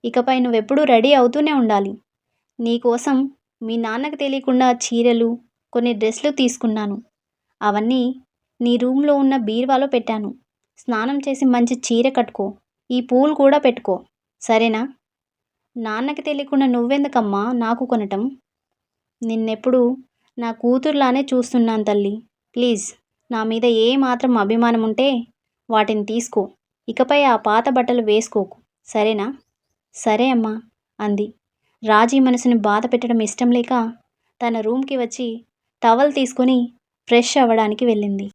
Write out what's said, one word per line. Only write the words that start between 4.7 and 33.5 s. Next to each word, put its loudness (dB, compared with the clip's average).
చీరలు, 0
కొన్ని 0
డ్రెస్లు -2
తీసుకున్నాను. -4
అవన్నీ 0
నీ 2
రూమ్లో 2
ఉన్న 2
బీరువాలో 0
పెట్టాను. -4
స్నానం -4
చేసి -4
మంచి 2
చీర 0
కట్టుకో, -4
ఈ -2
పూలు 2
కూడా 4
పెట్టుకో, 0
సరేనా?" 0
"నాన్నకి -6
తెలియకుండా -2
నువ్వెందుకమ్మా 0
నాకు -2
కొనటం?" -4
"నిన్నెప్పుడు 0
నా -6
కూతురులానే 0
చూస్తున్నాను 0
తల్లి. 0
ప్లీజ్, 0
నా -4
మీద -2
ఏ 4
మాత్రం 0
అభిమానం 2
ఉంటే 0
వాటిని 0
తీసుకో. -4
ఇకపై 0
ఆ 4
పాత 0
బట్టలు 0
వేసుకోకు, -2
సరేనా?" -2
"సరే 0
అమ్మా," -2
అంది. -4
రాజీ 4
మనసుని 2
బాధ 0
పెట్టడం 0
ఇష్టం 0